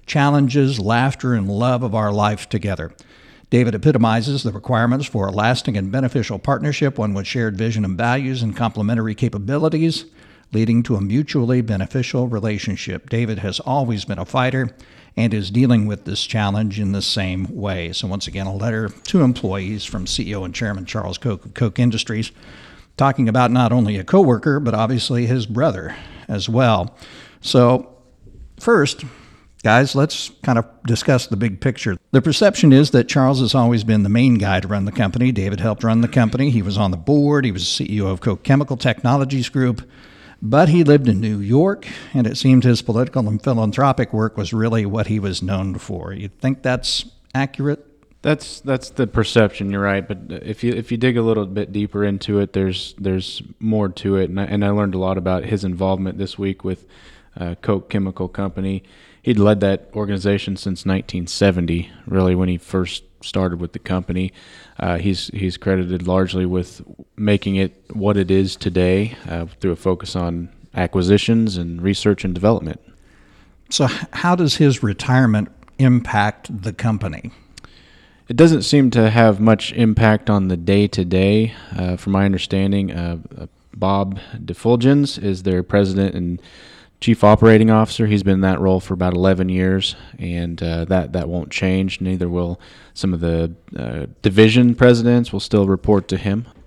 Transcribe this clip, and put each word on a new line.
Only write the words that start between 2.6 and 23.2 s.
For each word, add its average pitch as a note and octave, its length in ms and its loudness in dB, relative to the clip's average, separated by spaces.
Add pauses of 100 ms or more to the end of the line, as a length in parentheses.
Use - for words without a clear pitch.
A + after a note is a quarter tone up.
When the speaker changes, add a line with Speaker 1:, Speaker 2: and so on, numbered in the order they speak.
Speaker 1:
David A#2 240 2
epitomizes A#2 720 2
the A2 80 -2
requirements A#2+ 540 0
for G2 200 -4
a F#2+ 60 -4
lasting G#2+ 440 0
and F#2+ 140 -4
beneficial A#2+ 480 -2
partnership, C#3 580 -2
one G#2 180 -2
with G2 120 -6
shared A2 320 -4
vision A2 260 -2
and F#2 140 -4
values B2+ 460 -2
and G#2 100 -4
complementary A2 580 -2
capabilities, D3 920 -2 (480)
leading A#2 320 2
to A#2+ 100 -2
a G2 60 0
mutually B2+ 600 0
beneficial A#2+ 680 -2
relationship. G2+ 840 -6
David A2 300 -2
has F#2+ 180 -6
always A#2+ 460 -4
been - 160 -8
a - 40 -8
fighter B2+ 460 -2 (460)
and A2 180 0
is G2 160 -4
dealing A#2 360 2
with G#2 180 -6
this G#2 220 -6
challenge G#2 520 -2
in G2 140 -2
the G2 100 -4
same F#2 480 -4
way." F#2 420 -6
So - 140 -6
once F#2+ 220 -6
again, F#2+ 180 -8
a F#2+ 80 -6
letter A2 340 -4 (180)
to F3+ 160 2
employees G#2 640 -2
from F#2 220 -8
C G2+ 240 -6
E G#2 60 -6
O F#2+ 80 -8
and F2 100 -10
Chairman G2+ 300 -6
Charles G2 340 -8
Koch G#2 260 -6
of - 80 -18
Koch A#2 280 -2
Industries, A2+ 500 -2 (640)
talking C3+ 320 2